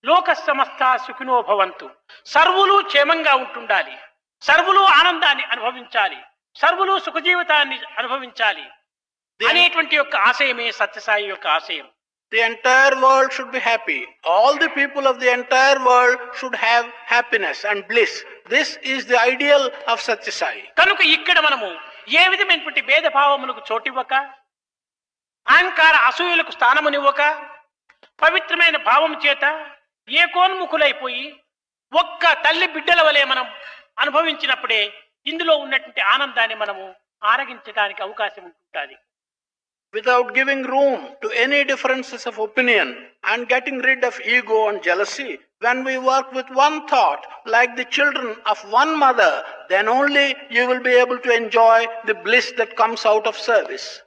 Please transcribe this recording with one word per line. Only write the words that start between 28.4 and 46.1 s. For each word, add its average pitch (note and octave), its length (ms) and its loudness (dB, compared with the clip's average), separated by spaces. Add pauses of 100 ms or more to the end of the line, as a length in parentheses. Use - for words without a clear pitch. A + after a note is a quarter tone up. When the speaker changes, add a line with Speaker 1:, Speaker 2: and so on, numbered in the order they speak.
Speaker 1:
భావం D4+ 240 4 (120)
చేత C#4+ 200 0 (760)
ఏకోన్ముఖులైపోయి D#4+ 1040 0 (760)
ఒక్క - 220 -6 (200)
తల్లి E4 300 2
బిడ్డల E4+ 320 0
వలె D4 260 4
మనం B3+ 140 -2 (560)
అనుభవించినప్పుడే C#4+ 800 -2 (500)
ఇందులో E4 220 0 (100)
ఉన్నటువంటి C4+ 380 -6 (120)
ఆనందాన్ని A#3+ 500 -2
మనము G3 200 -8 (480)
ఆరగించడానికి A3+ 760 -4
అవకాశం G#3 420 -8
ఉంటుంటుంది. C#3+ 460 -14 (1000)
Speaker 2:
Without B3 300 0 (100)
giving C4+ 240 0 (120)
room C4+ 260 2 (240)
to G#3+ 40 -4 (160)
any C#4+ 160 0 (120)
differences B3+ 580 -4
of A3+ 60 -14 (100)
opinion G#3+ 420 0 (440)
and A#3+ 220 -6
getting C4 240 -4 (120)
rid B3+ 200 0
of - 60 -10 (200)
ego A3 220 0 (120)
and G#3 80 -4 (100)
jealousy, G3+ 440 -2 (340)
when B3 120 0 (100)
we C4 80 -4 (160)